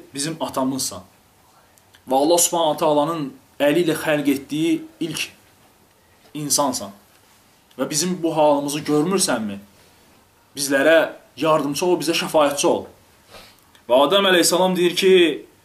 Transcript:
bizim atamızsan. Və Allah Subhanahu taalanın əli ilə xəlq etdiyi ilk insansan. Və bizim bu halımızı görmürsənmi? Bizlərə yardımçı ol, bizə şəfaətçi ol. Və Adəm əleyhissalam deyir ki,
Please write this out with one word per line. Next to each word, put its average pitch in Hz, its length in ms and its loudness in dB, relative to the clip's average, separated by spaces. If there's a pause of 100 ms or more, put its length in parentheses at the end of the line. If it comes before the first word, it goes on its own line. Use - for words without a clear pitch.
(160)
bizim 156 260 -8
atamızsan. 131 640 -6 (1040)
Və 131 120 2
Allah 165 200 4
Subhanahu 165 400 0
taalanın 151 480 0 (360)
əli 147 220 2
ilə 156 140 -2
xəlq 147 320 -2
etdiyi 151 500 -4 (220)
ilk 156 260 -8 (1080)
insansan. 135 560 -4 (880)
Və 139 100 -4
bizim 165 340 -4
bu 160 120 -2
halımızı 147 500 2
görmürsənmi? 147 720 -2 (960)
Bizlərə 143 420 2 (420)
yardımçı 151 460 0
ol, 180 160 2
bizə 160 160 -2
şəfaətçi 151 500 0
ol. 107 160 0 (1040)
Və 123 180 4
Adəm 196 240 2
əleyhissalam 175 480 2
deyir 175 220 0
ki, 190 140 4 (520)